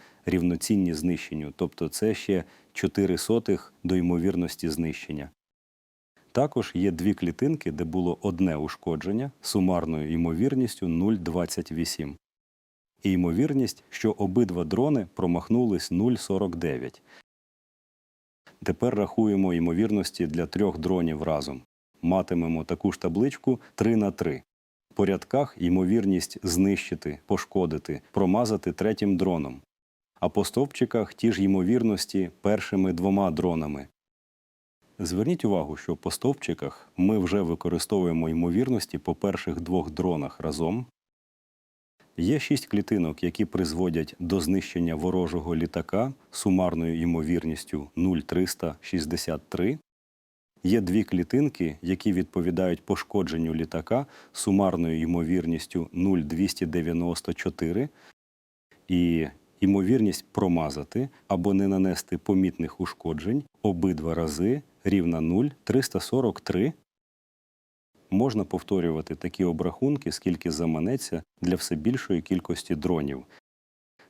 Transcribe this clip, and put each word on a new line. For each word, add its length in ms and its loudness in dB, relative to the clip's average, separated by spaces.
рівноцінні 680 2
знищенню, 600 -4
тобто 340 -4
це 240 0
ще 300 -2
чотири 440 0
сотих 560 -2
до 120 2
ймовірності 720 0
знищення. 600 -6
Також 440 0
є 160 4
дві 220 2
клітинки, 580 -2
де 120 -4
було 380 0
одне 340 0
ушкодження, 760 -4
сумарною 720 0
ймовірністю 760 0
нуль 280 2
двадцять 560 -4
вісім. 440 -6
І 80 2
ймовірність, 800 0
що 220 0
обидва 520 0
дрони 500 0
промахнулись, 800 0
нуль 240 2
сорок 400 -2
дев'ять. 460 -6
Тепер 320 0
рахуємо 580 2
ймовірності 720 0
для 200 -2
трьох 300 0
дронів 460 0
разом. 380 -2
Матимемо 600 0
таку 280 0
ж 100 -8
табличку 600 0
три 200 2
на 160 2
три. 300 -4
По 100 4
рядках 540 0
ймовірність 840 2
знищити, 840 0
пошкодити, 760 -2
промазати 600 2
третім 460 0
дроном. 440 -2
А 100 0
по 140 0
стовпчиках 720 -2
ті 180 2
ж 120 0
ймовірності 880 2
першими 520 2
двома 380 2
дронами. 560 -2
Зверніть 460 0
увагу, 300 0
що 200 -6
по 160 -6
стовпчиках 840 -4
ми 200 4
вже 240 2
використовуємо 880 0
ймовірності 680 0
по 180 -4
перших 460 -4
двох 300 0
дронах 480 -2
разом. 460 -2
Є 200 2
шість 280 -2
клітинок, 560 0
які 220 0
призводять 720 -2
до 200 0
знищення 560 0
ворожого 600 0
літака 580 -2
сумарною 720 0
ймовірністю 920 -2
нуль 240 2
триста 640 -2
шістдесят 680 -4
три. 300 -2
Є 180 4
дві 220 2
клітинки, 800 0
які 320 0
відповідають 720 0
пошкодженню 720 -2
літака 500 -2
сумарною 680 2
ймовірністю 920 -2
нуль 280 2
двісті 460 0
дев'яносто 680 -2
чотири. 560 -2
І 400 2
ймовірність 720 2
промазати 800 0
або 260 2
не 140 4
нанести 500 0
помітних 640 0
ушкоджень 600 -4
обидва 540 0
рази 460 0
рівна 380 2
нуль 260 2
триста 360 0
сорок 420 0
три. 320 0
Можна 320 2
повторювати 720 -2
такі 280 -4
обрахунки, 680 -2
скільки 400 -2
заманеться 720 -2
для 140 2
все 200 -4
більшої 460 -2
кількості 540 -4
дронів. 480 -2